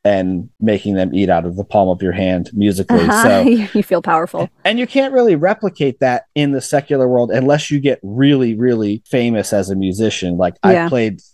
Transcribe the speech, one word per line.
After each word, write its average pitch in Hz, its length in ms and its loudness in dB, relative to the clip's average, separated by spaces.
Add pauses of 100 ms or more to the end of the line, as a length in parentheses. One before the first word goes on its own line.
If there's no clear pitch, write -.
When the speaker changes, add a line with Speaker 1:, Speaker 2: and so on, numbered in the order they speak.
Speaker 1:
and 95 460 -2 (100)
making 104 360 0
them 92 180 -2
eat 95 160 2
out 85 160 0
of 87 100 -8
the 98 80 -6
palm 98 260 2
of 90 120 -2
your 92 120 -2
hand 92 400 -2
musically. 101 460 0
Speaker 2:
Uh-huh. - 240 2
Speaker 1:
So, - 200 4
Speaker 2:
<laughs> 226 340 2
You 208 60 2
feel 254 180 -2
powerful. 170 480 -4 (160)
Speaker 1:
and 220 140 0
you 247 80 -2
can't 269 260 0
really 240 220 4
replicate 175 640 -2
that 123 240 0 (100)
in 147 180 0
the 135 100 -2
secular 139 460 0
world 120 220 2
unless 135 400 0
you 147 100 0
get 135 220 0
really, 123 540 2
really 110 500 0
famous 117 480 -2
as 98 160 0
a 98 60 -4
musician. 95 600 -2
Like, 90 180 -2 (100)
Speaker 2:
Yeah. 170 220 2
Speaker 1:
I - 20 -6
played 110 320 -2 (120)